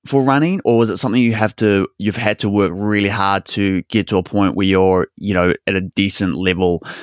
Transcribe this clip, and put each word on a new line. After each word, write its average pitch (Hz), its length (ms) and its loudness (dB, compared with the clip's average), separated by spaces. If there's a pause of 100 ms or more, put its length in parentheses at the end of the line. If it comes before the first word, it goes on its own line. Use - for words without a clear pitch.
for 135 180 0
running, 147 420 0
or 120 120 4
was 113 140 2
it 90 80 -6
something 123 240 0
you 117 100 2
have 110 240 -2
to, 101 320 2 (100)
you've 101 180 -2
had 107 240 -2
to 104 100 -2
work 98 240 2
really 104 340 0
hard 98 380 -2
to 95 380 0
get - 240 -2
to 104 100 0
a 90 40 2
point 98 340 0
where 98 100 0
you're, 92 500 2
you 101 160 -6
know, 90 220 2 (120)
at 101 80 -2
a 92 60 -2
decent 95 540 -2
level, 90 480 -2 (200)